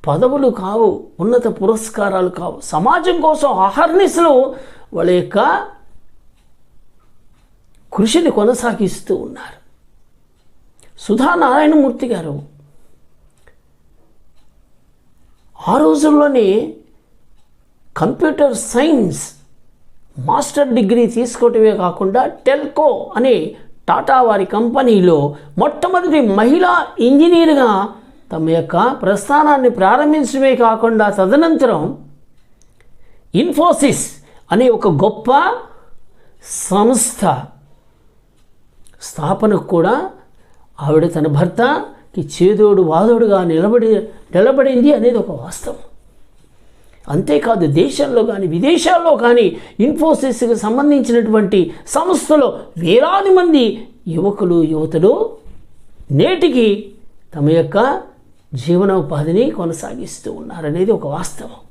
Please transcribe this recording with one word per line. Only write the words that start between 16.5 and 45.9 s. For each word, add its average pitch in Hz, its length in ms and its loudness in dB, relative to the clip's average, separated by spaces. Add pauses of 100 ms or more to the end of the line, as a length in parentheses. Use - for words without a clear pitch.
కంప్యూటర్ 269 580 0 (160)
సైన్స్ 240 540 0 (1040)
మాస్టర్ 285 500 -2
డిగ్రీ 233 260 2 (140)
తీసుకోవటమే 226 640 2
కాకుండా, 190 400 -2 (240)
టెల్కో 294 420 0 (300)
అనే 247 180 2 (520)
టాటా 262 280 2 (120)
వారి 196 260 0
కంపెనీలో 220 640 2 (420)
మొట్టమొదటి 339 600 0 (180)
మహిళా 339 340 4 (340)
ఇంజనీర్గా 302 640 4 (640)
తమ 160 240 -4
యొక్క 160 200 -2 (260)
ప్రస్థానాన్ని 269 760 2
ప్రారంభించడమే 269 720 2 (120)
కాకుండా, 226 420 2 (120)
తదనంతరం 233 640 2 (1600)
ఇన్ఫోసిస్ 302 600 0 (460)
అనే 226 160 2 (100)
ఒక 214 120 -2 (140)
గొప్ప 220 260 -2 (1400)
సంస్థ 226 540 0 (1900)
స్థాపనకు 190 680 -2
కూడా 175 200 2 (840)
ఆవిడ 151 260 2 (100)
తన 156 120 -2 (120)
భర్తకి 214 840 -4 (120)
చేదోడు 202 560 4
వాదోడుగా 208 480 2 (140)
నిలబడి, 214 360 2 (460)
నిలబడింది 262 640 2
అనేది 226 260 2
ఒక 185 100 -8 (100)
వాస్తవం. - 380 -14 (1300)